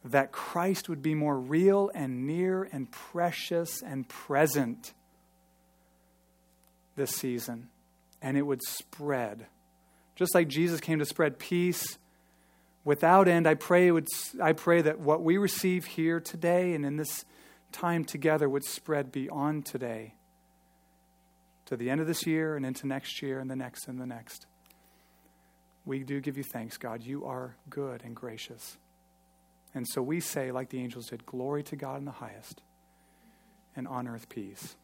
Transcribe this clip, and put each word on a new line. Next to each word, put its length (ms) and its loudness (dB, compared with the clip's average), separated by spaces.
that 260 2
Christ 560 -2
would 140 -6
be 140 2
more 220 0
real 560 4
and 320 -4
near 380 0
and 260 -8
precious 920 -2
and 260 -6
present 880 2
this 160 -2
season, 580 -4
and 160 0
it 60 2
would 200 0
spread. 840 -4
Just 180 0
like 140 8
Jesus 320 2
came 200 0
to 60 2
spread 340 0
peace 580 0
without 420 8
end, 200 6
I 80 8
pray 320 6
it 40 8
would, 160 4
I 120 4
pray 280 6
that 180 2
what 220 4
we 160 6
receive 480 2
here 360 0
today 520 2
and 120 -2
in 100 -2
this 300 -6
time 320 0
together 420 2
would 160 0
spread 480 -4
beyond 540 -2
today 480 -8
to 100 -2
the 140 -4
end 100 2
of 80 0
this 180 -2
year 300 0
and 100 -4
into 220 -6
next 340 -6
year 180 -4
and 120 -8
the 60 -6
next 320 -10
and 100 -10
the 80 -8
next. 380 -14
We 160 -4
do 160 -4
give 180 -4
you 60 -6
thanks, 340 -10
God. 240 -8
You 240 -8
are 300 -8
good 340 -8
and 100 -14
gracious. 640 -14
And 140 -6
so 140 -2
we 180 0
say, 320 -4
like 180 -4
the 100 -6
angels 300 -8
did, 160 -12
"Glory 380 -4
to 140 -10
God 220 -8
in 60 -10
the 60 -10
highest, 500 -16
and 140 -8
on 180 -4
earth 220 -10
peace." 560 -12